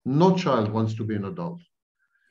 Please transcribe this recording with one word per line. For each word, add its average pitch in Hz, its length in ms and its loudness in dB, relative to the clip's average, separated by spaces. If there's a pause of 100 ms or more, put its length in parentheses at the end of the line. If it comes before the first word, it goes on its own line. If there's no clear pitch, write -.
No 165 300 4
child 123 360 0
wants 110 240 -2
to 110 100 -6
be 107 120 -4
an 98 100 -4
adult. 87 340 -10 (720)